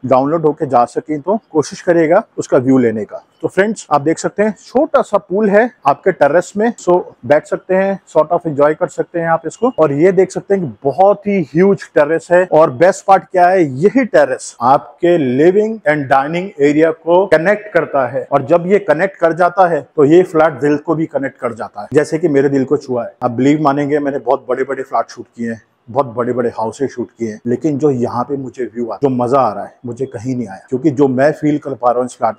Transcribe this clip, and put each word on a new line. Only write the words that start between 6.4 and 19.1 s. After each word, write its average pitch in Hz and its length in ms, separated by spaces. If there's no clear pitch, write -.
में, 226 180
so 180 260
बैठ 147 220
सकते 185 280
हैं, 190 240
sort 156 140
of 170 160
enjoy 147 280
कर 175 120
सकते 165 320
हैं 165 80
आप 165 180
इसको। 226 340
और 151 140
ये 170 180
देख 180 200
सकते 196 240
हैं 175 140
कि 104 140
बहुत 190 440
ही 196 140
huge 180 420
terrace 156 360
है। 180 200
और 156 200
best 170 340
part 190 180
क्या 175 240
है, 185 160
यही 165 420
terrace 135 560
आपके 147 560
living 214 440
and 147 240
dining 160 360
area 156 220
को 175 240
connect 185 460
करता 143 340
है। 127 240
और 139 140
जब 165 220
ये 196 120
connect 151 380